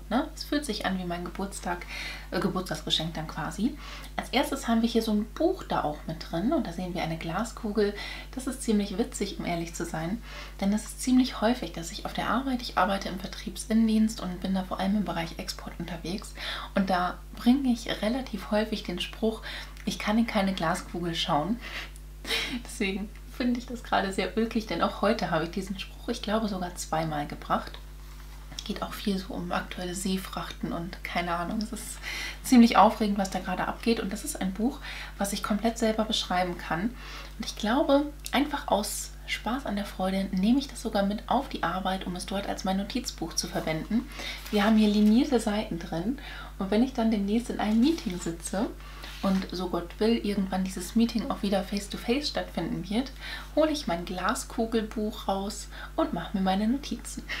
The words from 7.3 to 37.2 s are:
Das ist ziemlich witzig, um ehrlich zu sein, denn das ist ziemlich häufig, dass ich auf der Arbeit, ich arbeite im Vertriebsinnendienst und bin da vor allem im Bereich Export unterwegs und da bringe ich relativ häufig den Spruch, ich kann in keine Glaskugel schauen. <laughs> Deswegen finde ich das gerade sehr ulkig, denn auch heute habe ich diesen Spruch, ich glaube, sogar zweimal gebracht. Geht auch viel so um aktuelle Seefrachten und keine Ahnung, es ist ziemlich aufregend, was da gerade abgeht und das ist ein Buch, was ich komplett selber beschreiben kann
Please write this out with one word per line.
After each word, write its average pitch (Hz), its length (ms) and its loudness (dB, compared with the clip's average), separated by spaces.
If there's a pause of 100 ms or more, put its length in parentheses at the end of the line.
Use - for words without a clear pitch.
Das - 140 -6
ist - 160 -6
ziemlich 202 340 2
witzig, - 420 -2
um 160 60 -4
ehrlich 170 300 -2
zu - 80 -4
sein, 170 380 -4 (400)
denn 196 100 4
das 214 140 2
ist - 160 -10
ziemlich 254 400 4
häufig, 214 320 2
dass 170 180 -8
ich - 140 -8
auf - 80 -4
der - 160 -2
Arbeit, 247 320 0
ich - 160 -4
arbeite 196 320 2
im 180 100 -4
Vertriebsinnendienst 220 1040 2
und 180 180 -4
bin 190 140 0
da 190 100 2
vor 185 160 -6
allem 196 160 2
im 208 80 2
Bereich 165 340 -2
Export - 420 -8
unterwegs 170 560 -6 (400)
und 196 160 4
da 180 260 2 (180)
bringe 262 360 6
ich - 180 0 (140)
relativ 233 480 -2
häufig 214 320 0
den 180 160 -6
Spruch, - 420 -2 (420)
ich - 140 -2
kann 214 220 2
in 226 80 4
keine 196 260 2
Glaskugel 170 640 0
schauen. 165 440 2 (540)
<laughs> - 500 -4
Deswegen 196 460 -2 (260)
finde 247 240 2
ich - 60 -10
das 240 160 -8
gerade 190 320 0
sehr 190 240 0
ulkig, 226 300 0
denn 170 160 0
auch - 180 0
heute 202 300 2
habe 165 140 2
ich 165 40 -4
diesen 196 300 -4
Spruch, - 300 -10
ich 240 120 -4
glaube, 220 280 0
sogar 180 260 -4
zweimal 156 500 -2
gebracht. - 540 -2 (840)
Geht 202 200 -4
auch 196 100 -8
viel 196 240 0
so 185 160 -8
um 175 180 -6
aktuelle 180 440 -4
Seefrachten 190 760 -4
und 175 320 -6
keine 175 300 -2
Ahnung, 175 300 -2
es 214 80 -6
ist - 260 -10 (460)
ziemlich 233 340 10
aufregend, 202 400 8
was 190 140 0
da 185 80 -2
gerade 185 280 -2
abgeht 233 320 2
und 196 140 -2
das 208 100 -6
ist - 160 -6
ein 190 140 0
Buch, 214 240 0 (400)
was 202 160 0
ich 202 80 -4
komplett 226 380 0
selber 220 260 2
beschreiben 180 540 0
kann 175 320 0 (480)